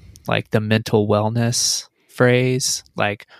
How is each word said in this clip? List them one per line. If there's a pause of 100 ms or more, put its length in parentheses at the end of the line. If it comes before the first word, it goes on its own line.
(280)
like,
the
mental
wellness (220)
phrase. (120)
Like, (140)